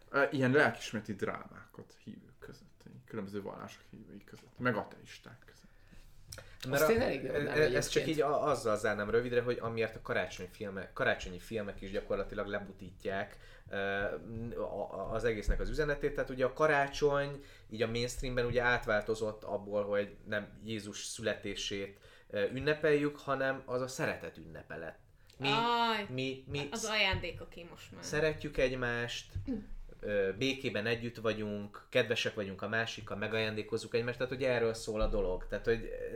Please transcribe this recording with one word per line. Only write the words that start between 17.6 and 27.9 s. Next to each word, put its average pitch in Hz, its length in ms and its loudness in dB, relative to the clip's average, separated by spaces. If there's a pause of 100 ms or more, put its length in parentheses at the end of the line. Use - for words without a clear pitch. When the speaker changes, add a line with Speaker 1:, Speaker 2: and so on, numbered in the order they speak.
Speaker 2:
így 110 120 -2
a 113 60 4
mainstreamben 123 580 0
ugye 120 160 4
átváltozott 110 840 2
abból, 101 420 0
hogy 101 300 0 (120)
nem 104 200 -2 (160)
Jézus 104 400 -6
születését, 101 960 -4 (300)
ö, 104 140 0 (100)
ünnepeljük, 147 680 2
hanem 135 460 0
az 123 160 -2
a 127 60 -2
szeretet 95 500 -4
ünnepe 80 380 -12
lett. 80 240 -10 (380)
Mi, 135 120 -2
Speaker 4:
Aj, 226 600 2
Speaker 2:
mi, 131 380 -4
mi 143 240 -4
Speaker 4:
az 226 80 -6
Speaker 2:
sz-, 220 100 -4
Speaker 4:
ajándékoké 180 800 0
most - 220 -18